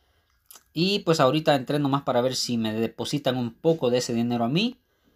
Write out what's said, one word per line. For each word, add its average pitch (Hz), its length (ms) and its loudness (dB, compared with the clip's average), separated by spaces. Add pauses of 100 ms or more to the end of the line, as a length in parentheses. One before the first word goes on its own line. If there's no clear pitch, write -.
(720)
Y 190 280 0
pues 160 200 2
ahorita 151 340 4
entré 139 240 -2
nomás 139 220 0
para 123 220 0
ver 127 120 0
si 123 220 -4
me 110 160 -2
depositan 113 640 -2
un 120 160 -4
poco 160 380 0
de 123 80 2
ese 123 160 -4
dinero 117 300 0
a 117 40 0
mí 208 300 -2 (380)